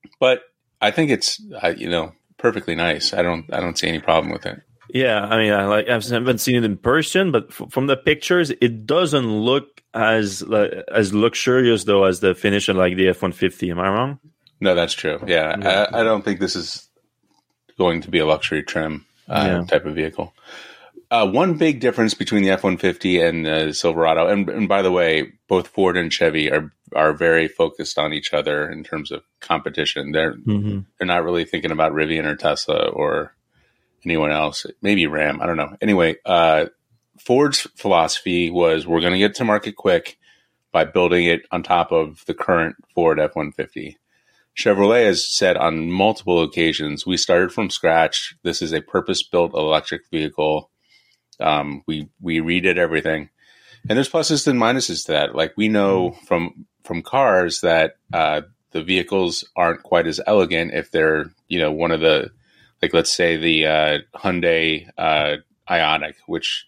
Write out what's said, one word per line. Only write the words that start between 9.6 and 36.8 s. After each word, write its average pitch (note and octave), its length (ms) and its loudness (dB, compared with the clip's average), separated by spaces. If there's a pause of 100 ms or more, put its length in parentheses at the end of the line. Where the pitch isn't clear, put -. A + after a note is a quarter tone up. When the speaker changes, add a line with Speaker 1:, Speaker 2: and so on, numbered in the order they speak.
Speaker 2:
as, A2 500 0
uh, G#2 480 0
as G2+ 220 2
luxurious A#2 680 2
though G2 220 4
as F#2 160 2
the F#2 140 4
finish G2+ 340 0
of, F#2+ 80 0
like, F2+ 180 2
the F#2 140 4
F F2 120 0
one F#2 100 -2
fifty. F2+ 400 -2
Am E2+ 80 -6
I F#2+ 100 -4
wrong? B2+ 300 -4 (420)
Speaker 1:
No, F#2 140 2
that's E2+ 180 0
true. - 320 -6
Yeah, D#2+ 340 0
Speaker 2:
Yeah. F#2+ 320 0
Speaker 1:
I, A2+ 100 0
I - 20 2
don't A2 200 0
think F#2+ 160 -4
this F#2+ 160 -4
is - 320 -12 (880)
going E2+ 240 0
to D#2+ 100 -14
be E2 80 2
a D#2 60 2
luxury D#2 360 0
trim, D#2 440 -6 (220)
uh, D2 200 -2
Speaker 2:
Yeah. F2 180 0
Speaker 1:
type D#2+ 200 0
of D2+ 100 -8
vehicle. D#2 380 -6 (760)
Uh, A2+ 160 4
one D#3 280 2
big D3+ 240 2
difference A#2 340 2
between G2+ 300 0
the F#2+ 80 4
F F#2 120 0
one F#2 140 0
fifty F2+ 420 0
and E2 240 0
the D#2 300 -2
Silverado, D#2+ 540 2
and, G2+ 200 0
and G2+ 220 -2
by G2 140 2
the F#2 80 2
way, E2 420 0 (140)
both F#2 200 0
Ford F#2 300 0
and E2 160 -2
Chevy D#2 380 0
are, D#2 200 -2 (220)
are D#2 200 4
very E2 340 2
focused D#2 500 -4
on D2+ 160 -2
each D2 180 -8
other D2+ 380 -2
in D#2 140 -12
terms D2+ 280 -10
of - 120 -10 (160)
competition. D2 720 -4
They're, D#2+ 240 0
Speaker 2:
Mm-hmm. G#2 440 -2 (180)
Speaker 1:
they're F#2+ 100 -4
not F2 160 2
really E2+ 220 -2
thinking E2 260 -4
about D#2+ 220 0
Rivian D#2 320 -2
or D2 100 -2
Tesla - 540 -2
or D2+ 440 -4 (720)
anyone D#2 260 0
else. D2+ 360 -4 (160)
Maybe G2 240 2
Ram. D2+ 340 -2
I E2+ 60 -2
don't E2 100 -2
know. D2 240 -6
Anyway, F2+ 440 2
uh, E2 420 4 (500)